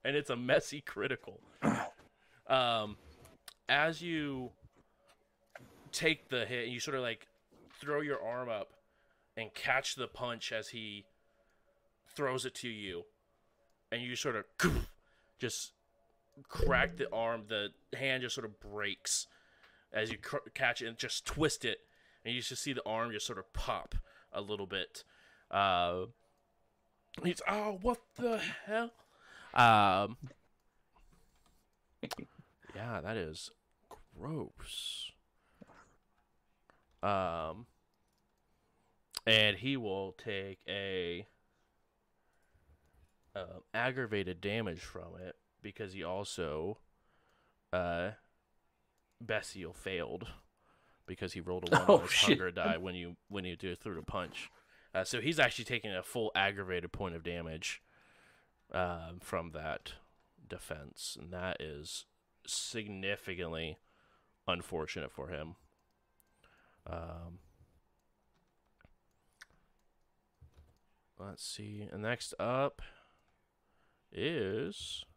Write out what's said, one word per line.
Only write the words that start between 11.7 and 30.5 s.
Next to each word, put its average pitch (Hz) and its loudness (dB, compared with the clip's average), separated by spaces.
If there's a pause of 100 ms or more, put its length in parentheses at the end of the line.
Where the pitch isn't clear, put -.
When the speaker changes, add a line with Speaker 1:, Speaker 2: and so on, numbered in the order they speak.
Speaker 1:
throws 131 0
it 127 -4
to 123 -6
you. 98 -6 (920)
And 120 -2
you 123 -4
sort 123 0
of 104 -2 (680)
<clears throat> - -20
just - -4 (760)
crack 143 6
the 127 0
arm, 113 0
the 104 0 (280)
hand 131 0
just 120 -2
sort 117 -4
of 104 -12
breaks 101 -2 (680)
as 110 0
you 107 -6
cr-, - -4 (160)
catch 120 2
it 113 -4
and 117 -8
just - -4
twist - 2
it. 107 0 (440)
And 117 -2
you 123 -2
just - -6
see 143 -2
the 120 -4
arm 113 0
just 104 -4
sort 95 -6
of - -14
pop - -2 (360)
a - -4
little 101 -4
bit. 92 -4 (460)
Uh, 90 4 (1200)
he's, 175 0
"Oh, 208 0
what 233 0 (160)
the 233 2 (300)
hell?" 233 0 (640)
Um, 104 10 (2500)